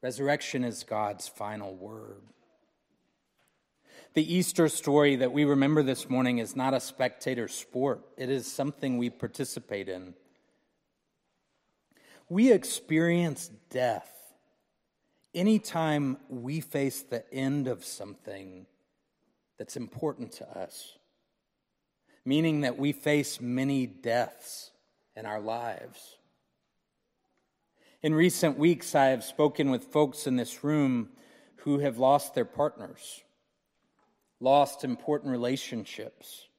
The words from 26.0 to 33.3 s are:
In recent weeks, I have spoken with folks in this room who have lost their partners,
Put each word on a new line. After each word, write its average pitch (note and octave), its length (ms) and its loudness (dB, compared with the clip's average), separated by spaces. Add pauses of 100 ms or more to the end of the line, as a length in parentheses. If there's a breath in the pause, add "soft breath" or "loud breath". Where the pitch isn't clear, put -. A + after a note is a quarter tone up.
In D#3 100 2
recent D#3+ 460 4
weeks, D#3+ 340 2
I C#3 120 8
have C3 180 4
spoken D3+ 480 2
with B2 140 -2
folks D3 420 0
in C3 80 0
this A#2+ 280 -4
room C#3 460 2 (480 soft breath)
who C#3+ 220 0
have C#3 180 -2
lost C3+ 380 4
their B2 100 0
partners, - 760 -6 (1160)